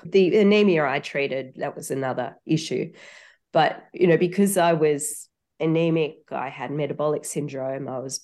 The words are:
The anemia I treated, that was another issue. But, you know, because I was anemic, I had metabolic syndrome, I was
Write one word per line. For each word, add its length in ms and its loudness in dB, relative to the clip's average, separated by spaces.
The 340 4
anemia 480 6
I 140 0
treated, 580 -4
that 180 -6
was 160 -10
another 440 -4
issue. 480 -2
But, 320 0
you 140 2
know, 100 6
because 400 2
I 160 4
was 560 -2
anemic, 560 0
I 180 -6
had 220 -10
metabolic 540 -4
syndrome, 600 -8
I 120 -8
was 240 -10